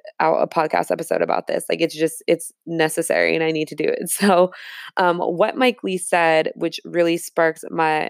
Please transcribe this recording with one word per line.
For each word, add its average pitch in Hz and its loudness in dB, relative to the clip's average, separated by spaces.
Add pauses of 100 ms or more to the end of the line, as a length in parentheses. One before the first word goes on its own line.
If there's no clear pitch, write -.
(200)
out 160 2
a - 0
podcast - 0
episode 165 -2
about - -2
this. - -4
Like, 165 0
it's 160 -2
just, 156 -2
it's 170 -2 (140)
necessary 160 0
and 160 0
I 160 0
need 156 -2
to 151 -12
do - -4
it." - -2
<laughs> - -
So, 185 4 (460)
um, 175 2
what 180 0
Mike 254 2
Lee 185 -2
said, 165 2
which - -4
really 170 0
sparked 165 -2
my, 156 0